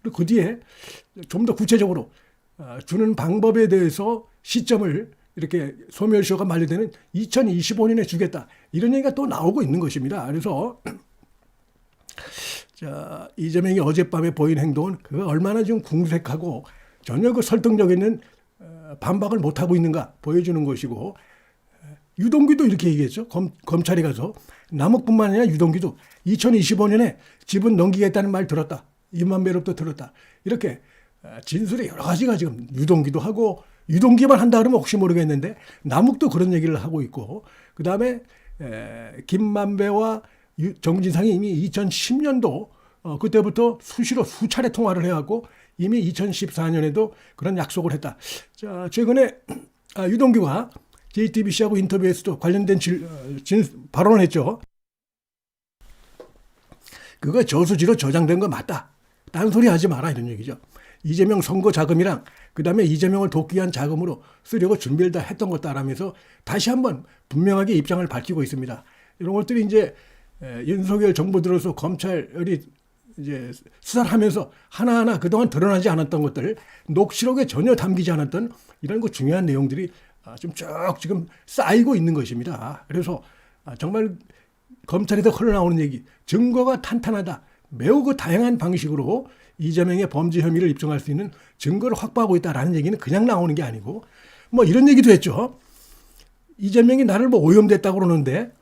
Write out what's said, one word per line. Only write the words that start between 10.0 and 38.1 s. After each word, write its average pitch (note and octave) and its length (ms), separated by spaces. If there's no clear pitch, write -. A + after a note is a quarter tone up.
그래서 E3 600
<clears throat> - 1900
자, D3+ 640
이재명이 F3+ 420
어젯밤에 E3 520
보인 D#3 260
행동은 D#3 420
그가 F3 280
얼마나 F#3+ 360
지금 A3 180
궁색하고 E3 840
전혀 F#3+ 300
그 A#3 80
설득력 G#3+ 500
있는, G#3+ 300
어, D#3+ 400
반박을 G3+ 400
못하고 E3+ 360
있는가 D#3+ 460
보여주는 E3 420
것이고, C3+ 520
유동규도 C#4+ 480
이렇게 F3 240
얘기했죠. D3 380
검-, F3 240
검찰에 E3+ 360
가서 C#3+ 320
남욱뿐만 G#3+ 600
아니라 A3+ 160
유동규도 E3 500
이천이십오 G#3 640
년에 G#3+ 300
지분 G3+ 300
넘기겠다는 G3 560
말 F#3+ 160
들었다, D#3 380
임만배로부터 F#3 640
들었다, D3 380
이렇게, G#3+ 340
어, A2+ 220
진술이 G#3 420
여러 - 160
가지가 F#3+ 340
지금 C#3+ 360
유동규도 D3 460
하고, G#3+ 440
유동규만 A#3+ 520
한다 A#3 180
그러면 A#3+ 220
혹시 - 180
모르겠는데 E3+ 580
남욱도 G#3+ 460
그런 F3+ 240
얘기를 D#3+ 220
하고 D3 260
있고, A#2+ 440
그다음에, A3+ 460